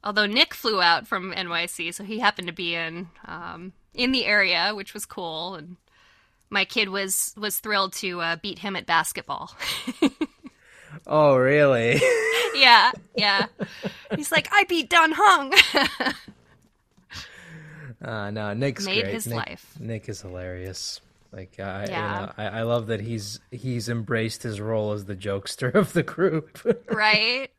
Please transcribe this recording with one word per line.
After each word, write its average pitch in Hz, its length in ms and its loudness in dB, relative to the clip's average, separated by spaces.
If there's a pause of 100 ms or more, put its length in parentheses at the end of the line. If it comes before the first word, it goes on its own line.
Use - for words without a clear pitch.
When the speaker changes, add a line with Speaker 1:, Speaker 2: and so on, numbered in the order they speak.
Speaker 1:
Although 208 240 2
Nick 247 260 2
flew 214 280 0
out 170 260 4
from 185 260 -6
N 180 160 -6
Y 170 160 -2
C, 170 260 -8
so 196 120 -12
he 214 160 -8
happened 202 280 0
to 165 60 -8
be 170 220 -4
in, 165 340 -8 (160)
um, 170 480 -12 (200)
in 247 180 0
the 254 140 0
area, 190 500 2
which 196 180 -12
was 208 120 -10
cool. 175 500 -8
And 170 200 -16 (760)
my 196 160 0
kid 208 240 -2
was, 196 460 -4
was 208 240 -6
thrilled 196 340 -2
to, 175 280 -6
uh, 170 160 -2
beat 185 220 -10
him 196 160 -6
at 170 100 -8
basketball. - 720 -2 (460)
<laughs> 302 100 4 (960)
Speaker 2:
Oh, 147 300 6
really? 131 720 6
<laughs> 508 60 6 (440)
Speaker 1:
Yeah, 240 360 10 (240)
yeah. 202 320 2 (680)
He's 294 160 -6
like, 311 200 2
"I 415 120 6
beat 330 260 -2
Dan 330 220 6
Heng." 330 420 4 (200)
<laughs> 269 400 4 (1900)
Speaker 2:
Uh, 107 280 -6
no, 104 220 -4
Nick's 139 320 -2
Speaker 1:
Made 196 180 0
Speaker 2:
great. 196 100 -4
Speaker 1:
his 220 140 -6
Speaker 2:
Nick, 117 100 -4
Speaker 1:
life. - 420 -10
Speaker 2:
Nick 110 300 -10
is 104 120 -12
hilarious. 90 800 -10 (300)
Like, 95 280 -16
uh, 98 280 -6
you - 40 -6
Speaker 1:
Yeah. 165 360 -6
Speaker 2:
know, - 100 -14
I, 107 80 -8 (140)
I - 40 -4
love 117 240 -2
that 110 140 -4
he's, 107 380 -8 (120)
he's 120 380 -6
embraced 113 540 -2
his 107 180 -6
role 107 320 -2
as 101 120 -6
the 101 100 -8
jokester 98 600 -4
<laughs> - 0 -
of 208 180 4
the 165 100 2
group. 160 600 -2
<laughs> 233 260 0
Speaker 1:
Right? 220 680 2